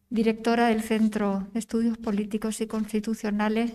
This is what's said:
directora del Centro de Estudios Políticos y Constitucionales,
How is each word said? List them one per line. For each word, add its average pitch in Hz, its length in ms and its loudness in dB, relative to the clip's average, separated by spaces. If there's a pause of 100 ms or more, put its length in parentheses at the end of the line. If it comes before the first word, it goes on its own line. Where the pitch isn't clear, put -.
(100)
directora 226 580 2
del 220 140 2
Centro 214 720 0
de 233 60 -4
Estudios 226 400 0
Políticos 214 640 -2
y 220 80 -4
Constitucionales, 220 1080 -2